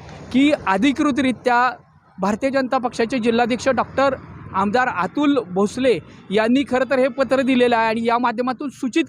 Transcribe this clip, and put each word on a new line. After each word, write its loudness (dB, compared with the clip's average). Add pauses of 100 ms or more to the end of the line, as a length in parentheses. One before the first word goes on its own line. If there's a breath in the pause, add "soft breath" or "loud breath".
(340 loud breath)
की 6 (160)
अधिकृतरित्या 2 (500)
भारतीय 0
जनता 0
पक्षाचे -2
जिल्हाध्यक्ष 0
डॉक्टर 0 (380)
आमदार 0
अतुल 0
भोसले 0 (300 loud breath)
यांनी 2
खरं 0
तर 0
हे 2
पत्र 0
दिलेलं 2
आहे 2
आणि -2
या 2
माध्यमातून -2
सूचित -2